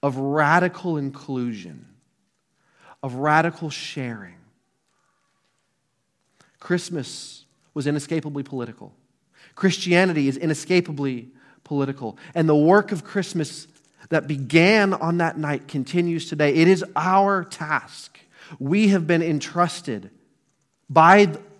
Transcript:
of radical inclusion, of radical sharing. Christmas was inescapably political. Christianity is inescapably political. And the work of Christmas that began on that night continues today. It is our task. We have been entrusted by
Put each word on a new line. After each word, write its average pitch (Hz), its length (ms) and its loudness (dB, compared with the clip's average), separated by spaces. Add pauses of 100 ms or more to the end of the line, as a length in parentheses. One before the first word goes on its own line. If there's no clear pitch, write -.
of 135 140 -2
radical 156 800 0
inclusion, 123 880 -8 (1120)
of 127 140 -8
radical 156 540 0
sharing. 110 680 -12 (2250)
Christmas - 880 -8 (280)
was 143 140 -4
inescapably 147 560 -4
political. 113 500 -12 (600)
Christianity 175 720 2
is 135 100 -2
inescapably 147 920 -2 (340)
political. 135 540 -6 (180)
And 165 120 2
the 151 80 4
work 190 360 6
of 170 120 -6
Christmas - 640 -6 (440)
that 151 160 0
began 165 680 4
on 170 240 -2
that 165 200 -2
night 147 300 -4
continues 165 600 -4
today. 147 240 0
It 160 140 6
is 190 180 4 (100)
our 190 480 2
task. - 760 -8 (400)
We 196 300 2
have 180 180 2
been 170 160 2
entrusted 151 880 -4 (800)
by 165 480 6 (220)